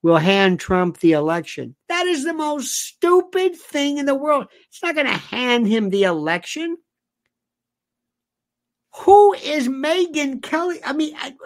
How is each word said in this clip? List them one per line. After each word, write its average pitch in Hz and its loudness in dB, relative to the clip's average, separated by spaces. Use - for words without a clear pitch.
will 165 4
hand 190 2
Trump 180 -2
the 165 4
election. 151 -4
That 349 -2
is 330 -2
the 330 -4
most 302 -6
stupid 359 0
thing 285 -4
in 285 -4
the 277 0
world. 285 -2
It's - -14
not 339 -2
gonna 285 0
hand 240 -2
him 214 0
the 196 2
election. 180 -4
Who 403 8
is 285 -4
Megyn 294 -2
Kelly? 339 -4
I 277 -6
mean, 302 -4
I, - -12